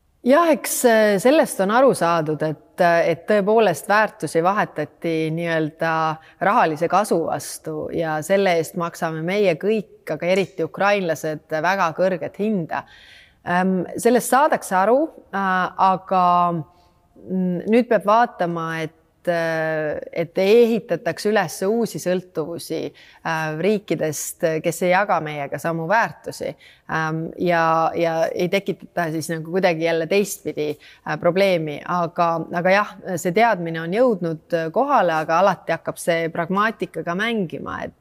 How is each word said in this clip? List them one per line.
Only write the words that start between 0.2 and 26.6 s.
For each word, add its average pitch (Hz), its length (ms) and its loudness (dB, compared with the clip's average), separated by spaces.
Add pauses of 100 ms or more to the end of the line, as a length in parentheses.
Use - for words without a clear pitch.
Jah, 320 240 4
eks, - 340 -2
äh, 214 360 6
sellest 269 420 4
on 190 80 0
aru 247 240 6
saadud, 160 480 0
et, - 380 -6
äh, 170 320 4
et - 160 -6
tõepoolest 208 580 2
väärtusi 202 560 0
vahetati 165 880 -2
nii-öelda 165 600 -2 (500)
rahalise 170 500 2
kasu 196 340 2
vastu - 680 -8
ja 160 280 -4
selle 190 380 2
eest 160 160 -6
maksame 165 480 -4
meie 190 320 2
kõik, 202 560 -4
aga 170 220 -2
eriti 175 340 -2
ukrainlased, 170 800 -2 (180)
väga 180 320 0
kõrget 175 480 -2
hinda. 185 400 -4 (640)
Ähm, 185 320 0 (160)
sellest 233 380 2
saadakse 262 420 2
aru, 214 240 4 (320)
äh, 196 80 -6 (380)
aga, 185 460 2 (1000)
mm, 180 480 -4
nüüd 240 160 4
peab 190 180 0
vaatama, 196 600 0 (140)
et, - 500 -8
äh, 160 680 -2 (100)
et - 260 -4
ei 208 280 6
ehitataks 180 680 -2
üles 190 360 0
uusi 220 360 -2
sõltuvusi, 170 800 -4 (100)
äh, 160 680 -6
riikidest, 170 840 -2 (200)
kes 170 200 -2
ei 180 80 2
jaga 185 320 2
meiega 147 360 -6
samu 165 280 -4
väärtusi. - 680 -4 (360)